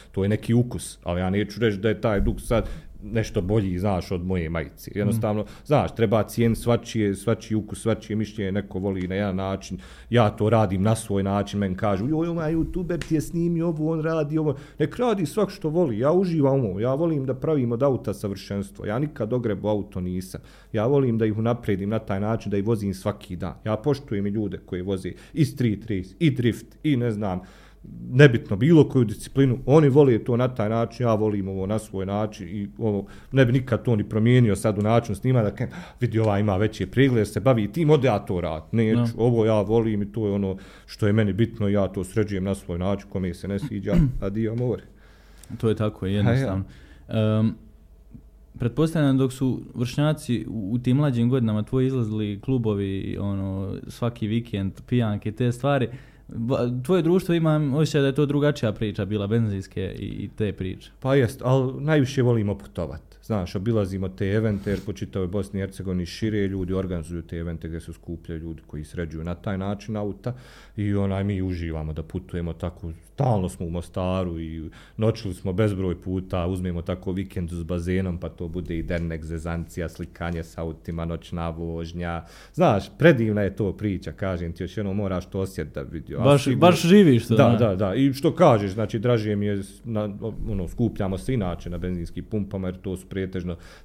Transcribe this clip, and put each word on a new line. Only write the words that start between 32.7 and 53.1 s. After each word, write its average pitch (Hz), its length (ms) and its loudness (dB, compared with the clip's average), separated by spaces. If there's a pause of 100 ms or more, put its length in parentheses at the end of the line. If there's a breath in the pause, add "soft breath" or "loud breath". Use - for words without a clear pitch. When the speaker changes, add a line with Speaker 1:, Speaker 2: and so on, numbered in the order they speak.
Speaker 1:
ovo, 104 280 -2 (260 loud breath)
ne 131 140 6
bi 120 60 2
nikad 127 320 0
to 120 120 2
ni 104 80 2
promijenio 113 520 4
sad 98 220 0
u 104 40 0
načinu 110 340 2
snima, 127 280 2
da 101 80 0
kažem, 127 180 -6 (320 loud breath)
vidi, 110 180 0
ova 104 200 4
ima 104 180 2
veće 101 300 0
preglede, 123 380 4
se - 140 -4
bavi 110 280 2
tim, 156 220 0
ode 139 180 6
ja 104 120 2
to 90 220 -4
rad, 80 300 -4
neću, 113 260 2
Speaker 2:
Da. 117 200 0
Speaker 1:
ovo 117 280 4
ja 110 160 4
volim 107 400 2
i 101 100 -6
to 110 160 -2
je 98 60 2
ono 98 220 0 (300 loud breath)
što - 220 -2
je 104 60 4
meni 107 200 4
bitno, 107 340 0
ja 101 200 2
to 92 160 -4
sređujem 95 400 -2
na 98 120 0
svoj 87 240 -6
način, 98 300 -2
kome 92 240 -4
se - 140 -12
ne 101 120 -2
sviđa, 104 340 -4 (180)
Speaker 2:
<clears throat> - 100 -6
Speaker 1:
adio 107 340 -4
more. 123 280 -4 (720 soft breath)
Speaker 2:
To 113 120 0
je 104 60 2
tako, 104 300 -4
Speaker 1:
A 92 40 -2
ja. 98 60 0
Speaker 2:
jednostavno. 113 480 2 (460 loud breath)
Em, 107 460 2 (1000)
pretpostavljam 143 600 2
dok 131 160 2
su 127 280 -2 (140)
vršnjaci 127 720 0
u, 101 260 -6
u 123 80 0
tim 131 180 2
mlađim 120 320 2
godinama 110 340 2
tvoji 131 240 2
izlazili 107 540 -2
klubovi, 101 800 -2